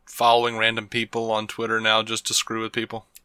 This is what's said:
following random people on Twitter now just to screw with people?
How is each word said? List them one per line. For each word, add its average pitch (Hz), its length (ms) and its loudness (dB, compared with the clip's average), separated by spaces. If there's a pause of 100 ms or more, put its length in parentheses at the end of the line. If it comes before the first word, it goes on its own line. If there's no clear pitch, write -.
following 117 520 2
random 110 320 0
people 113 420 -2
on 107 160 0
Twitter 113 320 -2
now 110 240 4
just 110 240 -6
to 113 60 -4
screw 113 280 -2
with 113 120 -6
people? - 320 -6 (200)